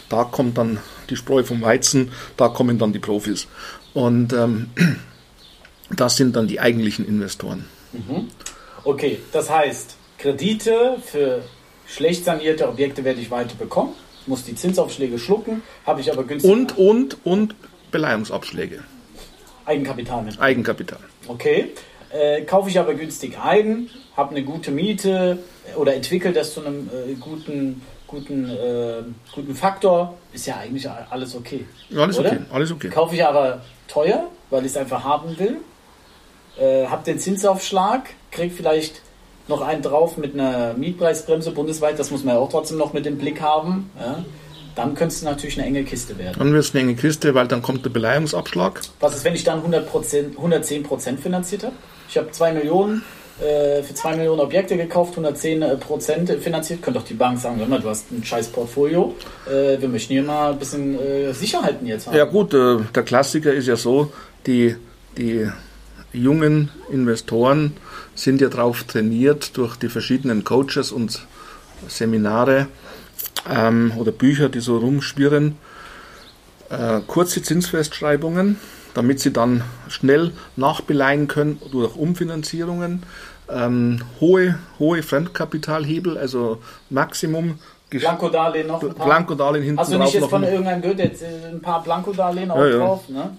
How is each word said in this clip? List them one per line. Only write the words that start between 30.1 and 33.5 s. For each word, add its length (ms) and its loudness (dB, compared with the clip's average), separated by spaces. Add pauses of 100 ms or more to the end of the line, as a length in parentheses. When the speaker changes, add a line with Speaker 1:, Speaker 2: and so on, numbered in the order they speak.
Speaker 2:
ist 140 -12
ja 100 -6
eigentlich 320 -8
a-, 220 -14
alles 240 -8
okay. 320 -12 (240)
Speaker 1:
Ja, 120 0
alles 160 2
Speaker 2:
Oder? 120 2
Speaker 1:
okay, 100 0 (120)
alles 180 -2
okay. 180 -8
Speaker 2:
Kaufe 280 2
ich 80 4
aber 380 2 (260)